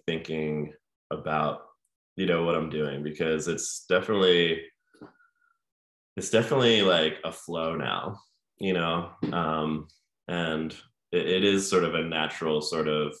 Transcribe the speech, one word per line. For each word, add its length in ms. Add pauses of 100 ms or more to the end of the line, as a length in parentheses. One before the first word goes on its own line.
thinking 680 (360)
about, 520 (540)
you 100
know, 180
what 100
I'm 140
doing, 340
because 460
it's 400
definitely, 760 (1500)
it's 140
definitely, 520
like, 320 (100)
a 80
flow 440
now, 440 (380)
you 160
know? 360 (220)
Um, 560 (380)
and 460 (400)
it, 140
it 180
is 260
sort 140
of 100
a 80
natural 580
sort 280
of 320